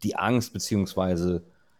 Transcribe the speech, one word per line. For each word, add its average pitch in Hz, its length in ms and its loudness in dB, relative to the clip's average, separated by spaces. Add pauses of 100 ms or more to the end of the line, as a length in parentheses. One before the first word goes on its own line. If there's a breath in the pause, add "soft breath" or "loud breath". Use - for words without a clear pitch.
die 104 140 -2
Angst 113 380 0
beziehungsweise 90 920 0 (340 soft breath)